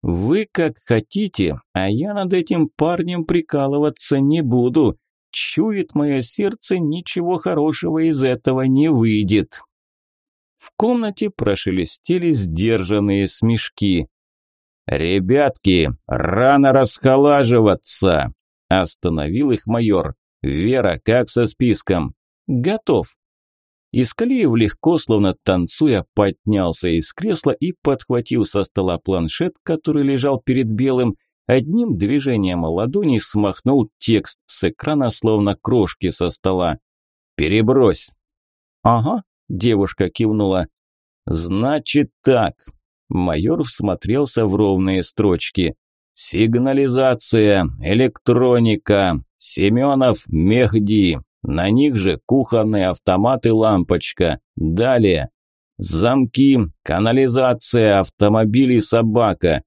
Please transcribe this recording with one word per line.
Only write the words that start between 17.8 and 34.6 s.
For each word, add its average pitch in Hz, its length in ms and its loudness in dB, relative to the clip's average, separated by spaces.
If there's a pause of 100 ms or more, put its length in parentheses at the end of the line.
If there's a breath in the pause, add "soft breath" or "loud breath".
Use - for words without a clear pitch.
остановил 90 800 -2
их - 140 -2
майор. 107 480 0 (300)
"Вера, 92 600 0
как 117 260 2
со 120 180 0
списком?" 98 680 -2 (340)
"Готов". 135 600 -2 (840)
Искалиев 220 640 0
легко, 120 420 0
словно 104 460 0
танцуя, 98 680 0
поднялся 95 760 0
из 82 220 -2
кресла 180 400 -2
и, 170 300 -4
подхватив 123 680 -2
со 101 160 -2
стола 92 360 -4
планшет, 95 640 -4
который 156 400 -2
лежал 139 360 0
перед 127 320 -2
Белым, 127 440 0 (320)
одним 147 500 0
движением 101 680 -2
ладони 123 520 0
смахнул 104 800 0
текст - 480 -2
с - 240 -2